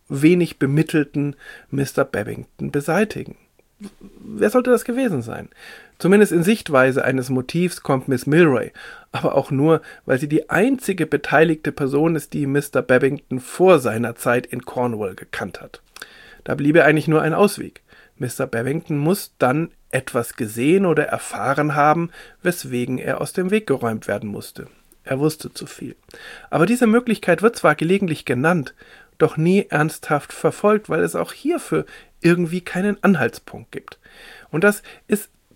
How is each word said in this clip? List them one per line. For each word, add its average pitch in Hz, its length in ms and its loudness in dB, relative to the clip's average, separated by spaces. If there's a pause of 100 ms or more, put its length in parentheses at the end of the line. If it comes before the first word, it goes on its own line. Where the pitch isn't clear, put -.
wenig 160 500 2
bemittelten 143 760 0 (360)
Mister 139 340 -2
Babington 113 640 -8
beseitigen? 160 680 -2 (840)
Wer 208 280 0
sollte 254 220 2
das 240 140 2
gewesen 233 360 -2
sein? - 280 -10 (500)
Zumindest 202 340 6
in 170 100 2
Sichtweise 135 600 2
eines 127 260 -2
Motivs 165 520 -2
kommt 135 260 -2
Miss 127 180 -2
Milroy, 147 460 4 (400)
aber - 220 -2
auch 139 160 0
nur, 147 300 2 (240)
weil 127 140 2
sie 147 100 -6
die 151 220 0
einzige 190 560 0
beteiligte 156 680 2
Person 147 440 0
ist, - 180 -8
die 147 120 -2
Mister 139 360 -2
Babington 131 580 0
vor 180 380 6
seiner 117 360 -4
Zeit 123 320 -2
in 123 180 -10
Cornwall 107 500 -4
gekannt - 460 -12
hat. - 220 -20 (640)
Da - 100 -4
bliebe 147 300 4
eigentlich 151 240 2
nur 156 140 2
ein 156 120 0
Ausweg. - 480 0 (360)
Mister 127 280 -6
Babington 135 500 -4
muss 160 420 -2
dann 143 320 0 (200)
etwas - 460 -4
gesehen 131 500 0
oder 151 180 2
erfahren 147 680 -4
haben, 151 360 2 (320)
weswegen 127 560 -4
er 135 220 -4
aus 147 140 -6
dem 185 160 -2
Weg 214 160 0
geräumt 117 420 -2
werden 104 200 -4
musste. - 400 -12 (360)
Er 135 140 -4
wusste 151 340 -2
zu - 140 -14
viel. - 300 -14 (520)
Aber 156 180 0
diese 240 200 2
Möglichkeit 214 560 2
wird 226 140 2
zwar 151 180 2
gelegentlich 175 500 -2
genannt, 143 500 0 (440)
doch 156 200 0
nie 180 300 2
ernsthaft 151 640 -2
verfolgt, 208 580 0
weil 160 120 0
es 170 120 -2
auch 165 180 -4
hierfür 269 540 -4 (340)
irgendwie 175 400 0
keinen 196 420 -4
Anhaltspunkt - 680 -2
gibt. - 260 -16 (520)
Und 151 140 0
das 208 180 2 (240)
ist - 240 -2 (260)